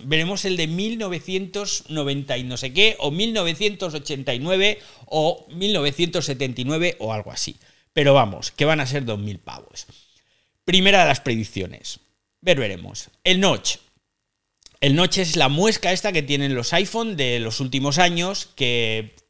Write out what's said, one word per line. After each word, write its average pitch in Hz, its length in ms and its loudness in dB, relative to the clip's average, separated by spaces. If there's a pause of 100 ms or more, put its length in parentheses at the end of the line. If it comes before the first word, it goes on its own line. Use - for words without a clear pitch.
veremos 165 420 -2
el 185 100 -2
de 165 120 -2
mil 202 280 -4
novecientos 190 920 -6
noventa 139 480 -4
y 127 60 -6
no 123 120 -8
sé 127 160 -6
qué, 208 260 6
o 147 120 -2
mil 214 240 -2
novecientos 185 580 -2
ochenta 139 400 -6
y 120 60 -4
nueve, 190 420 2 (240)
o 156 460 0
mil 190 240 -2
novecientos 160 500 0
setenta 127 380 -4
y - 20 -2
nueve, 160 340 0
o 110 140 -4
algo 110 180 -6
así. - 280 -8 (340)
Pero 139 220 6
vamos, 101 380 2
que - 120 0
van 156 160 2
a 135 60 -2
ser 135 180 -4
dos 110 140 -4
mil 101 220 -6
pavos. - 460 -16 (800)
Primera 190 360 6
de 160 80 6
las 135 120 2
predicciones. 101 800 -6 (420)
Ver, 170 180 2
veremos. 98 520 -6 (140)
El 185 160 4
notch. 175 380 2 (1000)
El 139 140 4
notch 175 240 2
es 170 160 -2
la 147 140 4
muesca 180 420 2
esta 190 220 -2
que 160 100 0
tienen 139 320 0
los 120 180 -2
iPhone 202 440 0
de 123 240 0
los 113 180 -4
últimos 135 400 -2
años, 175 560 0
que 113 640 -2 (140)